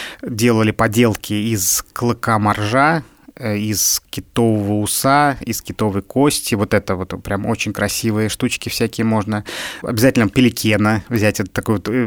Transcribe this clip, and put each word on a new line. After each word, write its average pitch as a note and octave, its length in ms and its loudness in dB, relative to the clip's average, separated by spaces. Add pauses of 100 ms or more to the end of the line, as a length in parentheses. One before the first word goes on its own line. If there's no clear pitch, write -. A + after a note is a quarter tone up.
(220)
делали A2+ 480 2
поделки A2+ 640 2
из G#2 580 -2
клыка A#2+ 460 0
моржа, G#2+ 640 2 (380)
э, G#2+ 160 -4
из G#2 540 -2
китового G#2 680 0
уса, C#3 640 2
из - 200 -6
китовой G2+ 400 -2
кости. - 540 0
Вот G2 180 0
это G2 220 0
вот F#2 260 -8
прям G2+ 240 -4
очень A2 260 -4
красивые G#2+ 580 -2
штучки - 380 -4
всякие A2+ 360 -2
можно. G#2+ 400 0 (380)
Обязательно A#2 460 2
пеликена G#2+ 800 2
взять. G#2+ 300 0
Это G2+ 120 -4
такой G#2+ 260 -2
вот, F#2+ 120 -6
э, G#2 40 -4 (140)